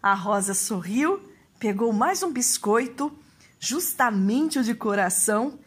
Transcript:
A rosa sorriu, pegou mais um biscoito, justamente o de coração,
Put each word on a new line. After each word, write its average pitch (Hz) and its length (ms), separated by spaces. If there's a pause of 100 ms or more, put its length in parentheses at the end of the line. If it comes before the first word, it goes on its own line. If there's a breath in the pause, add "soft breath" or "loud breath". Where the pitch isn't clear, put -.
A 196 120
rosa 196 400
sorriu, 226 680 (380 loud breath)
pegou 226 320
mais 294 320
um 359 80
biscoito, 254 800 (480 loud breath)
justamente 254 960
o 262 60
de 226 100
coração, 214 920